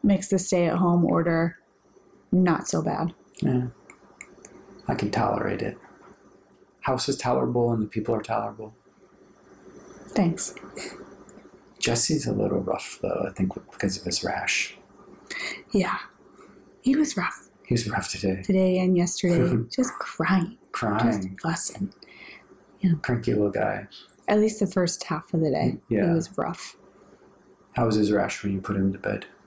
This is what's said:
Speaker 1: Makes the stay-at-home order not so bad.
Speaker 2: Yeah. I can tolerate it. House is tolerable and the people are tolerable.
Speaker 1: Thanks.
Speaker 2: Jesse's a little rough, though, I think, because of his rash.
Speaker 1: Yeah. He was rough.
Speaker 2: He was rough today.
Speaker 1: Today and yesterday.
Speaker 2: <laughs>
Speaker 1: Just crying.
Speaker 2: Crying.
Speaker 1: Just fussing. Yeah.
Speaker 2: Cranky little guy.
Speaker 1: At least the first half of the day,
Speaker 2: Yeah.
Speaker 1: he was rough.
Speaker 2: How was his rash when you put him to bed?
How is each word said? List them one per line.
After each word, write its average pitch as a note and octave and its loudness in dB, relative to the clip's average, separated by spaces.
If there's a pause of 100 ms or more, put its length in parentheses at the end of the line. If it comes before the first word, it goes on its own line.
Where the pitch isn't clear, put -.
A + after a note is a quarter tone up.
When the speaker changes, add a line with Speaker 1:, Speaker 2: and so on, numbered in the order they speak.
Speaker 1:
Makes G3 4
the G3 2
stay-at-home F3 2
order E3 4 (720)
not F3+ 4
so D#3+ 0
bad. E3 -2 (280)
Speaker 2:
Yeah. B2+ 2 (1160)
I - -2
can - -2
tolerate G2+ -2
it. - -6 (1040)
House C3 -2
is C3+ 0
tolerable B2 2
and A2 0
the G#2 0
people A2 -2
are G#2+ -2
tolerable. A2 -6 (1300)
Speaker 1:
Thanks. - 0 (1200)
Speaker 2:
Jesse's B2+ 0
a A2+ -2
little G2+ 0
rough, - -6
though, - -2
I - -8
think, F#2+ 0 (180)
because - -4
of - -14
his - -4
rash. - -2 (960)
Speaker 1:
Yeah. - 0 (840)
He C4+ 4
was D4+ 2
rough. - -6 (180)
Speaker 2:
He - 0
was A2+ 0
rough - -4
today. F#2+ -2
Speaker 1:
Today F#3 4
and F#3 2
yesterday. F3 2
Speaker 2:
<laughs> - -18
Speaker 1:
Just - 0
crying. E3+ -2 (140)
Speaker 2:
Crying. A2 0
Speaker 1:
Just F#2+ -8
fussing. - -4 (840)
Yeah. F3 4
Speaker 2:
Cranky A#2+ -2
little G#2 2
guy. G#2 -2 (400)
Speaker 1:
At G#3+ 4
least G#3+ 2
the G3 2
first - 0
half - -8
of E3 2
the D#3 2
day, D#3+ 0 (100)
Speaker 2:
Yeah. - 2
Speaker 1:
he E3+ 4
was E3 -2
rough. - -6 (960)
Speaker 2:
How A#2+ 2
was A2 2
his G#2 4
rash G2+ 0
when G2+ -2
you F#2+ -2
put G2 -4
him F#2+ 2
to - -8
bed? G#2 -4 (220)